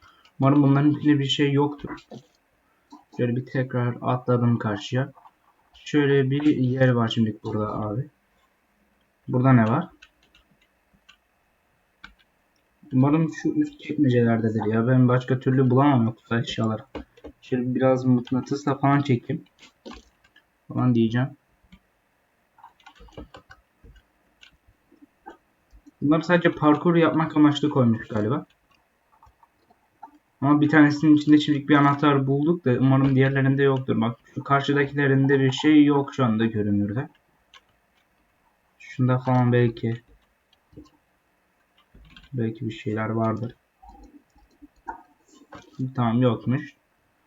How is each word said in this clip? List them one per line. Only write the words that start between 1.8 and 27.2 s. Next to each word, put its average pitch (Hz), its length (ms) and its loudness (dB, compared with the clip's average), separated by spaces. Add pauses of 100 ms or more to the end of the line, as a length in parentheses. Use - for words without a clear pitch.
Şöyle 120 180 -2
bir 131 100 -6
tekrar 127 560 -4
atladım 120 560 0
karşıya. 127 540 -6 (640)
Şöyle 139 580 0
bir 147 120 -2 (140)
yer 127 320 2
var 117 180 2
şimdi 110 360 -2
burada 107 300 -6
abi. 107 360 -8 (1160)
Burada 127 260 2
ne 117 100 6
var? 135 260 -2 (3000)
Umarım 147 400 2
şu - 160 -6
üst - 300 -4
çekmecelerdedir 117 840 0
ya. 113 220 0
Ben 127 200 4
başka 127 320 0
türlü 131 300 2
bulamam 131 360 2
yoksa 117 340 -4
eşyaları. 110 460 -6 (560)
Şöyle 127 340 -4
biraz 127 300 0
mıknatısla 127 720 -2
falan 139 240 2
çekeyim. 135 420 -4 (1200)
Falan 123 280 0
diyeceğim. 117 340 0 (4000)
Bunlar 151 200 0
sadece 170 300 0
parkur 151 440 2
yapmak 160 420 0